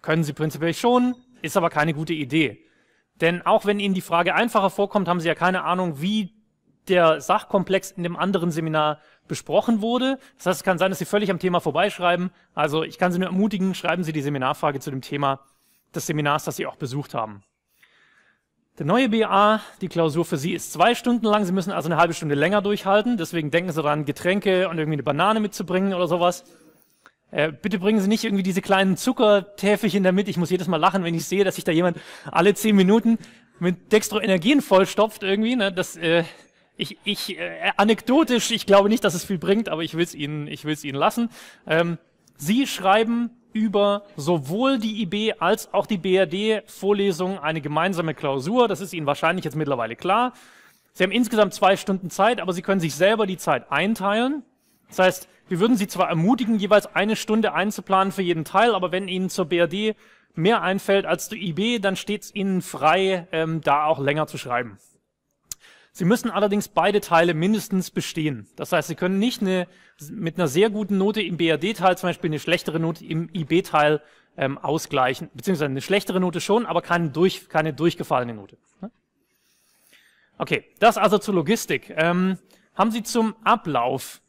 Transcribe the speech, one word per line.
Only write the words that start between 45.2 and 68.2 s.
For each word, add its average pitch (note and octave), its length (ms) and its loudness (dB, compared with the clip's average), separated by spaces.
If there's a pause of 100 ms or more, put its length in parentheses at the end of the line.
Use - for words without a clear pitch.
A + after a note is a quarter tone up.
als F#3+ 420 -2
auch F#3+ 120 0
die G#3 120 -2
B F#3 160 0
R F#3+ 120 4
D G3+ 400 -2
Vorlesung F#3+ 760 -2
eine D3+ 200 -2
gemeinsame D#3+ 540 -2
Klausur. D#3 540 0
Das F3+ 120 -4
ist F#3+ 120 -10
Ihnen D#3+ 140 -6
wahrscheinlich E3 380 0
jetzt C#3+ 120 -6
mittlerweile B2 400 -4
klar. A#3 380 0 (580)
Sie - 100 0
haben F#3 80 2
insgesamt G#3+ 420 2
zwei G3 240 4
Stunden F#3+ 340 -4
Zeit, G3+ 300 2
aber F#3 120 -4
Sie F3 100 -4
können G3 180 2
sich D#3 140 -2
selber G#3 320 4
die F#3 120 -6
Zeit - 340 -2
einteilen. G#3+ 720 0 (440)
Das - 120 -4
heißt, F#3 280 2 (180)
wir F3 140 -2
würden A#3+ 160 4
Sie G3 100 0
zwar F3+ 220 -2
ermutigen, G#3 500 2
jeweils G3+ 360 2
eine G3+ 220 0
Stunde G#3+ 360 0
einzuplanen F#3+ 600 0
für G3+ 80 -4
jeden E3+ 240 -2
Teil, A3 280 2
aber F3+ 180 -2
wenn F#3+ 160 -4
Ihnen F#3 200 -4
zur F#3 160 -2
B E3+ 140 0
R E3+ 100 4
D G#3 260 -4 (400)
mehr F#3 280 2
einfällt G3 420 0
als E3 240 -4
zur A3 80 -12
I F#3+ 160 -8
B, A3 260 -2
dann F#3+ 180 -2
steht's - 380 -8
Ihnen F#3+ 280 -2
frei, F3 680 0
ähm, D#3+ 300 -2
da D3 240 2
auch D#3 140 2
länger D3 280 0
zu - 120 -14
schreiben. A#2+ 400 -6 (1120)
Sie F3 140 -2
müssen A3+ 240 2
allerdings G3+ 380 0
beide G3+ 340 2
Teile E3+ 320 4
mindestens F#3 560 0
bestehen. D3+ 640 -6